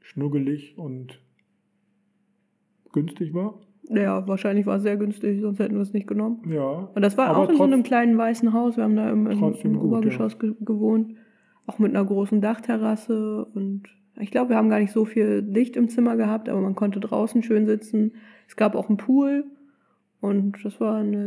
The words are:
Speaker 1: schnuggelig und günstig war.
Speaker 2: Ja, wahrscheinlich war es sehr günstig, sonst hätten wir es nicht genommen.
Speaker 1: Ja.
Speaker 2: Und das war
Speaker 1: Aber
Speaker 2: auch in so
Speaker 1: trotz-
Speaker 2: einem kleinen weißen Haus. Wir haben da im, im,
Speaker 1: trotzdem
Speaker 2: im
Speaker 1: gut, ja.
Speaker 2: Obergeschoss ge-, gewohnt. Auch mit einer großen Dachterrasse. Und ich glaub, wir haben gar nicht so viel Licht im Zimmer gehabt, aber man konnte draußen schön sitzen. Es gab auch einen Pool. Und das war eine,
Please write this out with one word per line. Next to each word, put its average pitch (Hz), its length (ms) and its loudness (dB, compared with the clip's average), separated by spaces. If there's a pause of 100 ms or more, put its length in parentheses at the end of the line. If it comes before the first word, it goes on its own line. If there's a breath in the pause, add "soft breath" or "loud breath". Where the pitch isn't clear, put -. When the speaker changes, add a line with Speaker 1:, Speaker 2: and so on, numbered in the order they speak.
Speaker 1:
schnuggelig 143 760 -4
und 131 420 -14 (1700)
günstig 156 420 -4
war. 196 240 -4 (300)
Speaker 2:
Ja, 196 400 0
wahrscheinlich 196 380 0
war 196 100 0
es 196 80 -2
sehr 208 120 0
günstig, 208 440 -2
sonst 208 180 -4
hätten 214 160 -2
wir 202 80 0
es 196 100 -6
nicht 202 140 -2
genommen. 220 440 -4
Speaker 1:
Ja. 156 440 -4
Speaker 2:
Und 208 80 2
das 202 160 2
war 262 100 4
Speaker 1:
Aber - 120 4
Speaker 2:
auch 294 80 4
in 330 80 4
so 277 80 2
Speaker 1:
trotz- 277 80 4
Speaker 2:
einem 254 100 4
kleinen 240 340 4
weißen 226 360 2
Haus. 233 240 0
Wir 226 80 0
haben 214 120 4
da 214 140 0
im, 214 160 2
im, 208 120 0
Speaker 1:
trotzdem 214 340 0
Speaker 2:
im 214 80 0
Speaker 1:
gut, - 100 0
ja. 226 80 2
Speaker 2:
Obergeschoss 220 400 0
ge-, 220 220 -2
gewohnt. 220 540 0 (520 loud breath)
Auch - 120 -12
mit 214 160 4
einer 196 100 2
großen 202 360 0
Dachterrasse. 220 1120 -2
Und 196 340 -6 (320)
ich 202 100 -8
glaub, 247 180 0
wir 233 80 2
haben 220 140 4
gar 214 80 4
nicht 208 140 2
so 220 120 2
viel 208 420 0
Licht 233 300 0
im 240 120 4
Zimmer 233 280 2
gehabt, 220 320 -2
aber 190 120 -2
man 190 160 0
konnte 202 240 -2
draußen 220 420 0
schön 214 240 2
sitzen. 214 460 0 (360 loud breath)
Es - 80 -20
gab 214 200 2
auch - 120 -6
einen 208 80 2
Pool. 277 480 2 (760 soft breath)
Und 202 440 -2
das 202 160 -8
war 220 180 -2
eine, 208 280 -2